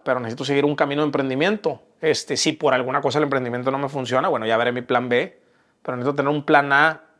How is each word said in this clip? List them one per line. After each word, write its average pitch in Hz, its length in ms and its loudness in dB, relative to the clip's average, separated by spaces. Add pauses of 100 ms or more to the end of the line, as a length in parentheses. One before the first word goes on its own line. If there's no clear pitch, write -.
pero 127 160 0
necesito 123 240 -8
seguir 139 180 2
un 147 140 0
camino 143 240 0
de 151 60 0
emprendimiento. 143 720 -2 (180)
Este, 120 380 -2
si 156 160 0
por 143 200 2
alguna 131 280 0
cosa 135 160 0
el 151 80 2
emprendimiento 127 460 -2
no 135 60 -2
me 139 120 -4
funciona, 131 400 -2
bueno, 117 160 -2
ya 113 100 2
veré 120 160 2
mi 123 120 -4
plan 123 260 0
B, 131 280 0 (440)
pero 127 160 -6
necesito 135 180 -2
tener 143 160 0
un 147 140 -4
plan 143 260 4
A 156 300 2 (180)